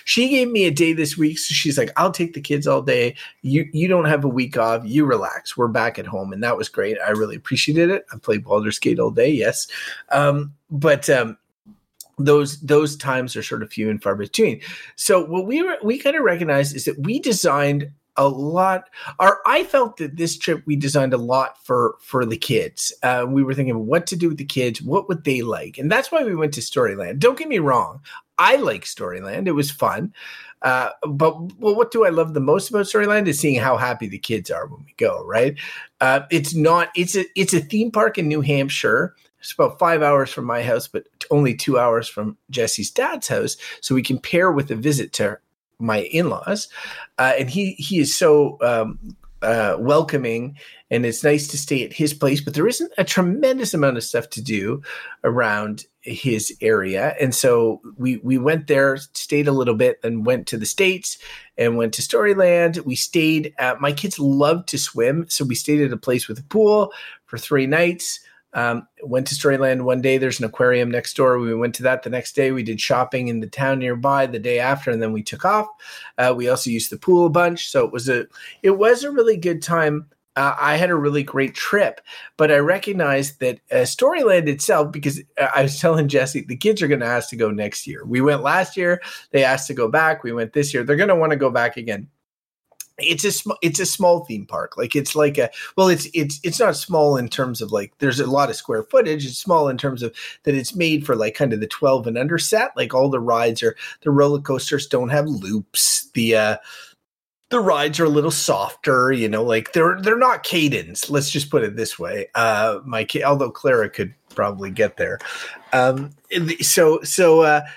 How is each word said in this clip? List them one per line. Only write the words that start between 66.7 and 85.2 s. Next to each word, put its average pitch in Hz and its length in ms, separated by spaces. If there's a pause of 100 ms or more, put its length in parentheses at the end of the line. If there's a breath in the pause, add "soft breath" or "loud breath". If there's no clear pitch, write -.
for 117 140
three 135 280
nights. 175 540 (320 soft breath)
Um, 120 360 (160)
went 127 240
to - 80
Storyland 131 460
one 127 200
day. 131 160
There's 131 220
an 120 40
aquarium 123 460
next 120 240
door. 127 240
We 117 160
went 117 220
to 123 80
that 127 180
the 120 80
next 123 220
day. 135 180
We 127 140
did 110 160
shopping 127 480
in 117 100
the 110 80
town 135 320
nearby 131 480
the 120 140
day 120 180
after, 135 320
and 113 100
then 110 120
we 107 100
took - 220
off. 214 240 (500 loud breath)
Uh, 123 180
we 123 120
also 127 200
used 113 220
the - 80
pool 175 280
a 156 40
bunch. 170 380
So 123 180
it - 60
was 123 160
a, 127 180 (380 loud breath)
it 190 60
was 233 340
a 285 80
really 226 240
good 170 260
time. 156 440 (280)
Uh, 139 240
I 147 160
had 180 160
a 170 60
really 143 260
great 135 320
trip, - 460 (360 loud breath)
but 151 140
I 147 60
recognized 151 800
that, 127 220 (100)
uh, 127 140
Storyland 220 640
itself, 147 420
because, 143 300 (180)